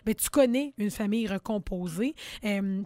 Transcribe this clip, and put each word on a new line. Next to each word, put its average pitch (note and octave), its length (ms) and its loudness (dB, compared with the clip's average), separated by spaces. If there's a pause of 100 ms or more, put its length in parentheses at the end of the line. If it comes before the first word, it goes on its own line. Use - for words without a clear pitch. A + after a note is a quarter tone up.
ben, A3 100 2
tu - 140 -2
connais C4+ 480 4
une G#3 140 -2
famille A3 360 0
recomposée. F#3+ 880 -4 (300)
Euh, G3 400 0